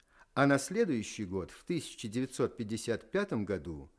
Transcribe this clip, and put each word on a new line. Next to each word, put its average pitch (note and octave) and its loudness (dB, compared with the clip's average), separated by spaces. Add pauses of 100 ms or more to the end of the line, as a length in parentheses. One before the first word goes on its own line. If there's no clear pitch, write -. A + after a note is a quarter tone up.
(340)
А C#3 4
на C#3 6
следующий C#3 0
год, F2+ -2
в - -20
тысяча - -4
девятьсот B2 0
пятьдесят A2 -4
пятом F#3 0
году, D#2+ -4